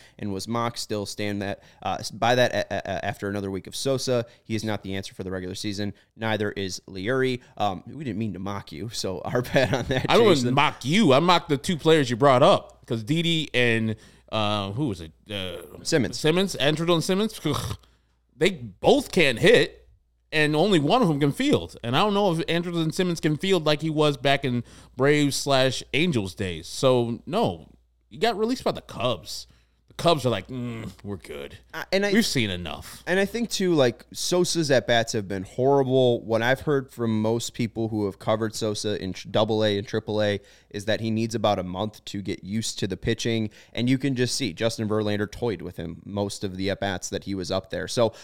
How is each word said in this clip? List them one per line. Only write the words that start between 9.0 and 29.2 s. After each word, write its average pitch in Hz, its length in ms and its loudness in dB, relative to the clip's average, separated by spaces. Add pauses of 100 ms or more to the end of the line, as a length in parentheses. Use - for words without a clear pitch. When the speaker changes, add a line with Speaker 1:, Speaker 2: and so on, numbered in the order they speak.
Speaker 1:
<laughs> - 60 -8
our 113 160 0
bad 131 320 2
on 123 140 0
that, 127 200 0
Speaker 2:
I 147 100 6
don't 214 160 8
Speaker 1:
Jason. 127 200 0
Speaker 2:
mock 143 320 2
you. 170 260 6
I 127 80 8
mocked 170 300 4
the 147 80 2
two 185 180 -2
players 151 340 4
you 123 60 -2
brought 131 280 6
up, - 420 2
'cause 117 180 -4
Didi 160 500 0
and, 113 440 2 (340)
uh, 104 400 0
who 139 160 -4
was 92 140 -6
it? 80 100 -14 (180)
Uh, 90 540 -10
Speaker 1:
Simmons. 131 340 0
Speaker 2:
Simmons, 175 440 0
Andrelton 160 420 2
Simmons. 202 400 -2
<laughs> - 340 -4 (600)
They 170 140 2
both 151 600 2
can't 139 280 4
hit, 156 460 6 (460)
and 151 240 2
only 185 220 4
one 160 240 4
of 208 60 4
them 147 140 2
can 143 100 4
field. 139 520 0
And 117 120 -2
I 156 60 4
don't 208 120 2
know 202 200 2
if 160 140 -2
Andrelton 165 460 -2
Simmons 180 280 0
can 151 160 0
field 185 280 0
like 151 160 2
he 160 80 -2
was 151 280 2
back 139 260 0
in 120 220 -2 (320)
Braves 143 400 4
slash 131 440 2 (120)
Angels 127 420 0
days. 90 320 -6
So, 120 580 2
no, 107 440 -2 (400)
he - 80 -18
got 202 200 0
released 226 280 -2
by 190 80 0
the - 80 -14
Cubs. - 640 -6 (400)